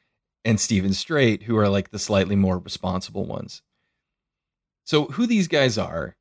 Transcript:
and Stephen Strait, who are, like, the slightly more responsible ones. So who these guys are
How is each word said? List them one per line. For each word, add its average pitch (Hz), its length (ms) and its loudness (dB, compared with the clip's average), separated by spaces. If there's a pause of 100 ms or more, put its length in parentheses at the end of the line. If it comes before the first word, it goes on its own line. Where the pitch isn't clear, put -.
(460)
and 113 160 2
Stephen 98 320 2
Strait, 120 500 2
who 110 140 0
are, 104 100 4
like, 98 220 0
the 104 100 -10
slightly 98 380 0
more 92 200 2
responsible 92 680 -6
ones. - 380 -12 (1200)
So 151 220 2
who 208 200 -2
these 208 220 2
guys 131 280 2
are 82 440 -6